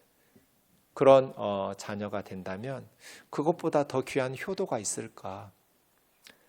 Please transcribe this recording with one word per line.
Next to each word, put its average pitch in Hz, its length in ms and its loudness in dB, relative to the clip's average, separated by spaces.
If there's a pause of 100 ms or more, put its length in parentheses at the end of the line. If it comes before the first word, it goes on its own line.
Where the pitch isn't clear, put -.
(920)
그런, 135 440 8
어, 98 400 -2
자녀가 101 460 -6
된다면 104 680 -10 (420)
그것보다 156 560 0
더 135 140 -2
귀한 131 360 -2
효도가 185 440 -4
있을까? 101 720 -8 (960)